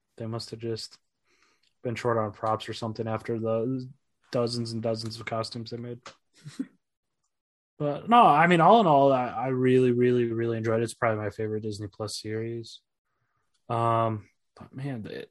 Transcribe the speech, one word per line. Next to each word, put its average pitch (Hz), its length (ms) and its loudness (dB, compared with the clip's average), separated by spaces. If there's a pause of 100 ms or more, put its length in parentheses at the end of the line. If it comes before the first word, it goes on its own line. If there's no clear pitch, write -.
(160)
They 113 100 -10
must 113 260 -8
have 113 60 -12
just 113 380 -8 (840)
been 120 140 -6
short 117 200 -2
on 107 160 -2
props 107 340 -4
or 113 60 -10
something 110 340 -8
after 113 320 -6
the 113 500 -4 (440)
dozens 120 400 -2
and 113 100 -6
dozens 113 380 -6
of 110 60 -14
costumes 113 440 -8
they 120 60 -10
made. 120 240 -12 (580)
<laughs> - 100 -10 (1080)
But, 147 320 -6
no, 233 160 8
I 160 220 8
mean, 175 140 6
all 202 200 8
in 202 60 4
all, 139 260 6
I, 127 140 0
I 117 220 -6
really, 127 420 4
really, 123 360 2
really 117 300 -2
enjoyed 113 240 0
it. 117 40 0
It's 110 100 -6
probably 107 300 -2
my 101 60 -4
favorite 107 340 -6
Disney 104 240 -8
Plus - 320 -10
series. 113 600 -10 (880)
Um, 113 600 0 (280)
but, - 160 -20
man, 131 300 -10
th-, - 280 -12